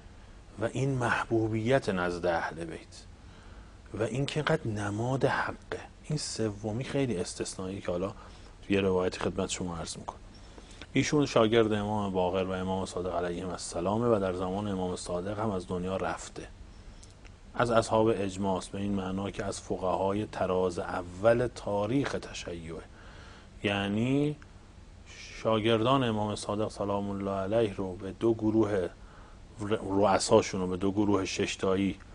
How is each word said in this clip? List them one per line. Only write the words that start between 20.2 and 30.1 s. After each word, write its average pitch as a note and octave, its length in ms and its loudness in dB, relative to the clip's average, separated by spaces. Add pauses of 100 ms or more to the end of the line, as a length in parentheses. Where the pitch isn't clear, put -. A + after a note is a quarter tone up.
تراز F#2 540 0
اول F#2 760 2
تاریخ G#2+ 560 0
تشیعه، E2+ 640 -8 (880)
یعنی A2 720 2 (1080)
شاگردان A2+ 640 4
امام G#2+ 320 0
صادق G#2 340 -2
سلام G2+ 400 -2
الله G2 220 -4
علیه G2 420 2
رو F#2 220 -4
به F#2+ 160 -8
دو A2+ 220 4
گروه، G#2+ 560 4 (720)
ر-، G#2 180 0 (100)
رؤساشون G2 720 6